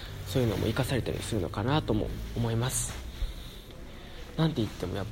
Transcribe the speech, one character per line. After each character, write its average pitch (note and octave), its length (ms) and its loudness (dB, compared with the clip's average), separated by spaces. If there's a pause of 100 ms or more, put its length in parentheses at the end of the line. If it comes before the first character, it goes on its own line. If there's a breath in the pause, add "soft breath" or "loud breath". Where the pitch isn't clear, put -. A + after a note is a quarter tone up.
(280 loud breath)
そ - 120 2
う - 20 6
い A#2+ 40 6
う A2 40 4
の F#2+ 80 2
も G2+ 60 2
活 G#2+ 100 4
か C3+ 100 2
さ C3+ 120 2
れ A2+ 80 2
た D#2+ 80 0
り - 80 0
す - 160 -2
る G2 60 2
の D#2+ 80 0
か G2+ 140 -2
な C#3+ 200 4
と A#2 100 2
も G#2+ 140 2 (280)
思 A2+ 160 2
い A2+ 40 2
ま A#2+ 160 2
す。 - 340 -2 (1300 loud breath)
な D#3+ 100 6
ん - 20 6
て C#3+ 80 0
言 A2 80 4
っ - 40 0
て - 160 -4
も F#2 120 -2
や G2 60 -2
っ - 80 -4